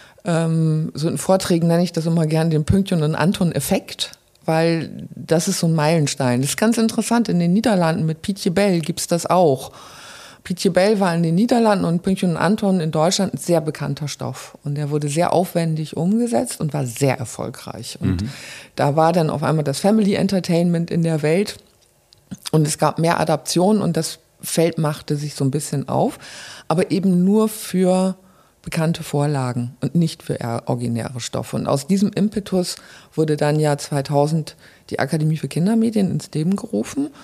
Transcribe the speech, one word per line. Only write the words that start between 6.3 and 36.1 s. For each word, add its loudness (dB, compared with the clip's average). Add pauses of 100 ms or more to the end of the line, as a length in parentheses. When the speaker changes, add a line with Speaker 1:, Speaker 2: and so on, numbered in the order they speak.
Speaker 1:
Das -2
ist -4
ganz 2
interessant, 0
in 2
den 2
Niederlanden 2
mit -4
Pietje -2
Bell 2
gibt's -4
das 0
auch. 2 (720)
Pietje -2
Bell 4
war 2
in 0
den 2
Niederlanden 4
und 0
Pünktchen 0
und -2
Anton 2
in -2
Deutschland 2
ein -8
sehr 2
bekannter -6
Stoff. -10
Und -4
der -4
wurde -2
sehr 2
aufwendig 0
umgesetzt 0
und -4
war -2
sehr 0
erfolgreich. -10
Und -2
Speaker 2:
Mhm. -6 (460)
Speaker 1:
da 0
war 4
dann 2
auf -4
einmal 0
das -4
Family 2
Entertainment 0
in 0
der 0
Welt. 0 (960)
Und 4
es -4
gab 0
mehr 2
Adaptionen 2
und 0
das -6 (220)
Feld 0
machte -2
sich -8
so -2
ein 2
bisschen -4
auf, 0 (500)
aber 0
eben 2
nur 4
für 0 (460)
bekannte -2
Vorlagen -2
und -4
nicht 0
für -6
eher -4
originäre -4
Stoffe. -6
Und -4
aus 0
diesem 2
Impetus -2 (380)
wurde 0
dann 2
ja 2
zweitausend 0 (340)
die -6
Akademie 0
für -6
Kindermedien 0